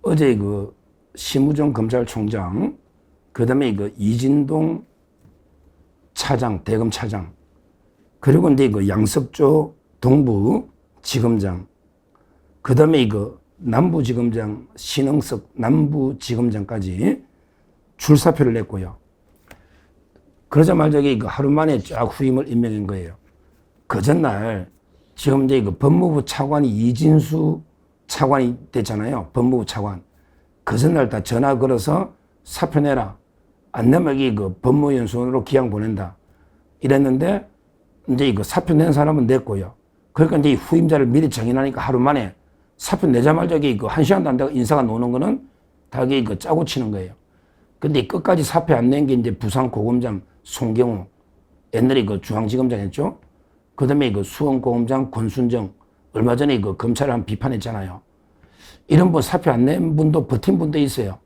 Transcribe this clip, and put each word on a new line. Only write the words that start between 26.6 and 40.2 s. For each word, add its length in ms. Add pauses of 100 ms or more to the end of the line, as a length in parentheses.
이진수 1000 (400)
차관이 500 (140)
됐잖아요. 640
법무부 320
차관. 360 (640)
그 140
전날 320
다 120
전화 380
걸어서 540 (300)
"사표 360
내라. 380 (540)
안 200
내면 240
이게 180
그 280
법무연수원으로 840
기양 260
보낸다." 460 (640)
이랬는데 680 (600)
이제 180
이거 160
사표 300
낸 180
사람은 360
냈고요. 460 (400)
그러니까 240